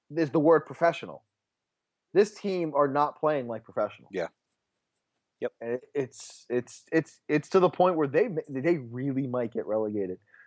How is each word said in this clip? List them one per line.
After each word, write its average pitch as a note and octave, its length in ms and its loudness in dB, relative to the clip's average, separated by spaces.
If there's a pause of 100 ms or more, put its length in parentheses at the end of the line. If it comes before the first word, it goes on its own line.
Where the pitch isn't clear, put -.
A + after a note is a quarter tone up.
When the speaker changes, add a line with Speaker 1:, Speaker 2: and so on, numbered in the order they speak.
(140)
Speaker 1:
is D#3 180 0
the D#3+ 100 2
word D#3+ 240 6
professional. C3+ 580 -2 (880)
This G#3 200 4
team F3+ 420 -4
are C#3+ 140 4
not D3 280 0
playing D3 300 0
like A2+ 160 -8
professionals. - 500 -6
Speaker 2:
Yeah. E2+ 140 -4 (1120)
Yep. B2 220 -6
Speaker 1:
And A#2 100 -8
it, B2 100 -4 (140)
it's, - 540 -8
it's, - 420 -6
it's, - 380 -2
it's D3+ 200 -2
to F#3+ 120 4
the F3+ 80 6
point F3+ 260 2
where D#3 120 0
they, E3 200 2 (220)
they C#3+ 280 0
really C3 480 -4
might B2 280 -4
get A2+ 120 -6
relegated. G#2+ 520 -2 (300)